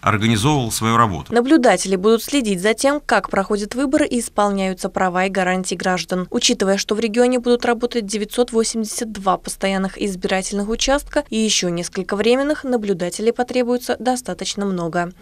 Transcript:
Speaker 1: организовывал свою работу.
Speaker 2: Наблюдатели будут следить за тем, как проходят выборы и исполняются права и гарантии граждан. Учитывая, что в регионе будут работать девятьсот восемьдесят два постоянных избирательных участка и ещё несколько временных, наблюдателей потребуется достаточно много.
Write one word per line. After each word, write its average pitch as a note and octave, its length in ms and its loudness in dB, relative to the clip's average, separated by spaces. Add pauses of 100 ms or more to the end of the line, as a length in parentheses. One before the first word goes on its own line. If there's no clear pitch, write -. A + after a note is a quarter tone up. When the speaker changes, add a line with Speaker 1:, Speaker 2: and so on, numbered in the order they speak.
Speaker 1:
организовывал A2+ 640 2
свою A2+ 260 0
работу. A2 380 2
Speaker 2:
Наблюдатели A#3+ 600 4
будут A3 260 2
следить G#3+ 380 0
за G#3+ 140 2
тем, C#4+ 300 0
как G#3 240 0
проходят G3+ 460 -2
выборы C#4 320 2
и A#3+ 140 -2
исполняются G3 680 -2
права F#3 380 0
и G3 40 -2
гарантии F#3 440 0
граждан. F3+ 560 -2
Учитывая, G#3 460 0
что G3+ 180 -2
в G#3 60 -4
регионе A#3+ 400 2
будут A#3+ 240 2
работать A#3+ 420 -2
девятьсот G#3+ 460 -2
восемьдесят A3+ 580 -2
два F#3+ 260 0
постоянных F#3+ 640 -4
избирательных G3 680 -4
участка C#4 600 0
и A3+ 80 -4
ещё G#3 340 2
несколько F3+ 440 -4
временных, B3+ 480 2
наблюдателей G#3 680 -2
потребуется B3 680 -2
достаточно A3 680 -4
много. F3 580 -2